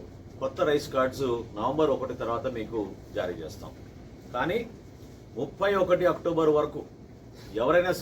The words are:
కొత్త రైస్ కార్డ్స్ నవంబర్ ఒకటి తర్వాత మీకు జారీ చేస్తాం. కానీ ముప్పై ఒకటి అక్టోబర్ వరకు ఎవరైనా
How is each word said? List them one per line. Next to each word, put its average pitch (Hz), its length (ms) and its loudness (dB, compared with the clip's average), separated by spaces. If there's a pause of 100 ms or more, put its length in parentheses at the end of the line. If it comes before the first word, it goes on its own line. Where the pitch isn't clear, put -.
(400)
కొత్త 135 180 -6 (120)
రైస్ 147 240 2
కార్డ్స్ 131 340 2 (300)
నవంబర్ 139 380 2
ఒకటి 127 260 -4
తర్వాత 117 240 -2 (120)
మీకు 107 220 -4 (360)
జారీ 90 260 -2
చేస్తాం. 78 280 -12 (640)
కానీ 156 240 0 (800)
ముప్పై - 320 0 (140)
ఒకటి 175 280 4
అక్టోబర్ 160 460 4
వరకు 147 240 0 (800)
ఎవరైనా 175 400 4